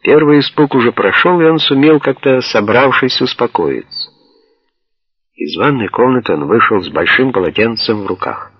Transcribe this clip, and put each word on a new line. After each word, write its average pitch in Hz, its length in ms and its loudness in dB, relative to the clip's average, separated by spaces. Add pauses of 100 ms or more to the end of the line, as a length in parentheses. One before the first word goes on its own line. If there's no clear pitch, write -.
Первый 147 380 4
испуг 143 340 0
уже 120 180 2
прошел, 175 500 0
и 160 40 2
он 160 140 4
сумел 147 400 2
как-то, 131 420 0
собравшись, 123 800 0
успокоиться. - 880 -4 (1300)
Из - 220 -8
ванной 127 300 0
комнаты 123 460 0
он 71 140 -4
вышел 107 340 0
с 87 80 -12
большим 101 420 0
полотенцем 107 720 -2
в 98 40 -8
руках. - 520 -10